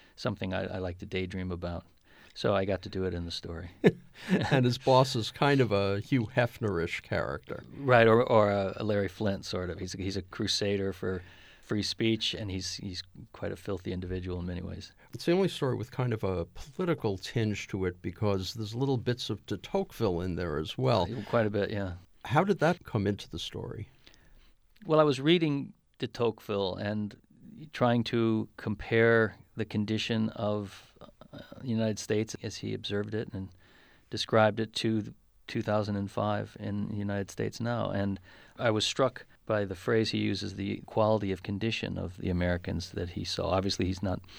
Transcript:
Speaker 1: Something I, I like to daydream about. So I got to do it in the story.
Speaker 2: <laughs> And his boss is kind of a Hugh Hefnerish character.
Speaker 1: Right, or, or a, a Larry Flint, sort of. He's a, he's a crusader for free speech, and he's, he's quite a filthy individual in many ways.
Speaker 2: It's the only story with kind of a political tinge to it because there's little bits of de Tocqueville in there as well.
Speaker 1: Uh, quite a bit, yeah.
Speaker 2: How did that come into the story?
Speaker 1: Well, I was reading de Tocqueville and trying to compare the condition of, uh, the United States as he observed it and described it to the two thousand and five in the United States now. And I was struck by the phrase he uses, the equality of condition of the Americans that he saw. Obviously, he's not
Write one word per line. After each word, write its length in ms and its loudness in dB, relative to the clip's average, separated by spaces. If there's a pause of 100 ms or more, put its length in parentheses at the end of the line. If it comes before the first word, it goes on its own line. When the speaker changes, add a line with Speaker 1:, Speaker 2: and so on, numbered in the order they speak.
(160)
Speaker 1:
Something 380 -4
I, 220 -4
I 20 -6
like 220 -6
to 80 -12
daydream 440 -4
about. 340 -6 (480)
So 200 0
I 120 2
got 180 -2
to 60 -10
do 160 -2
it 100 -2
in 100 -4
the 60 -8
story. 400 -10 (120)
Speaker 2:
<laughs> 80 8 (600)
And 140 6
his 120 2
boss 380 4
is 160 -4
kind 280 4
of 120 4
a 280 2
Hugh 360 0
Hefnerish 640 0
character. 640 -4 (160)
Speaker 1:
Right, 260 8
or, 180 8
or 280 6
a, 260 2
a 60 -4
Larry 240 2
Flint, 360 -2
sort 260 -4
of. 100 -6
He's 160 -8
a, 20 -10
he's 200 -4
a 40 -4
crusader 720 -2
for 300 -4 (400)
free 180 -2
speech, 520 0
and 180 -6
he's, 240 -4
he's 260 -8 (320)
quite 180 -6
a 40 -8
filthy 360 -6
individual 480 -4
in 60 -6
many 160 -6
ways. 320 -10 (200)
Speaker 2:
It's 120 -8
the 60 4
only 180 4
story 260 -2
with 160 -6
kind 220 -2
of 100 -4
a 300 0
political 640 -4
tinge 520 -2
to 160 -2
it 160 -4
because 520 -2
there's 220 -8
little 220 0
bits 340 -4
of 160 -6
de 100 -4
Tocqueville 640 -2
in 140 -2
there 240 -2
as 180 -6
well. 340 2
Speaker 1:
Uh, 180 -8
quite 180 2
a 40 -2
bit, 200 0
yeah. 220 -4 (320)
Speaker 2:
How 180 4
did 160 0
that 240 2
come 240 -2
into 220 -4
the 100 -8
story? 480 -10 (1000)
Speaker 1:
Well, 140 6
I 40 10
was 160 4
reading 540 4 (240)
de 100 -4
Tocqueville 680 -2
and 400 -4 (580)
trying 320 4
to 420 2 (100)
compare 800 4 (200)
the 100 -4
condition 640 0
of, 720 -6
uh, 60 -20 (540)
the 60 -10
United 320 0
States 420 -2
as 160 -8
he 160 -6
observed 400 -4
it 200 -4
and 160 -8 (600)
described 500 4
it 140 -4
to 280 0
the 120 -8 (340)
two 140 -4
thousand 360 0
and 120 -2
five 500 -2
in 280 -4
the 80 -6
United 340 -2
States 300 -6
now. 300 -2
And 300 -2 (380)
I 140 2
was 140 2
struck 400 0 (200)
by 200 0
the 100 -6
phrase 360 2
he 60 0
uses, 380 -2
the 160 -4
equality 600 2
of 120 -4
condition 540 -2
of 200 -6
the 120 -4
Americans 640 0
that 180 -4
he 160 -6
saw. 240 -2
Obviously, 360 2
he's 160 -2
not 200 -2 (180)